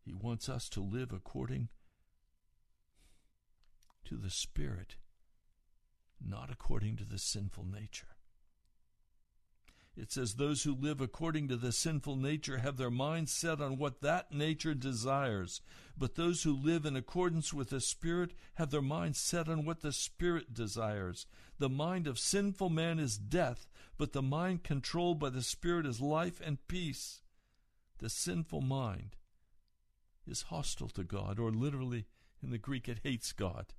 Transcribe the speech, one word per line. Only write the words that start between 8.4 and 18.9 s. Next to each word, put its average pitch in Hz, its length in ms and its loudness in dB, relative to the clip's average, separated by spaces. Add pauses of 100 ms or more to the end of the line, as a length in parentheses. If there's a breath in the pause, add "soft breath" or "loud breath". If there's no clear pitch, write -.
It 110 160 -8
says, 117 260 -2
"Those 143 260 2
who 143 120 2
live 139 280 0
according 151 460 -2
to 123 100 0
the 120 140 0
sinful 147 440 0
nature 139 440 0
have 135 180 0
their 127 120 2
minds 147 420 0
set 160 280 0
on 135 160 0
what 143 240 -2
that 160 320 2
nature 151 420 2
desires, 127 840 2 (340 loud breath)
but - 200 -2
those 170 300 4
who 147 120 6
live 151 300 4
in 139 100 2
accordance 165 560 2
with 139 160 -2
the 135 140 -2
Spirit 170 520 0 (200 loud breath)
have 160 160 0
their 147 100 4
minds 151 380 0